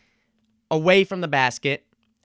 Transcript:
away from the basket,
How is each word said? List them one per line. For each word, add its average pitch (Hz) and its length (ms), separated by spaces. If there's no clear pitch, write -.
away 180 340
from 185 160
the 170 80
basket, 139 580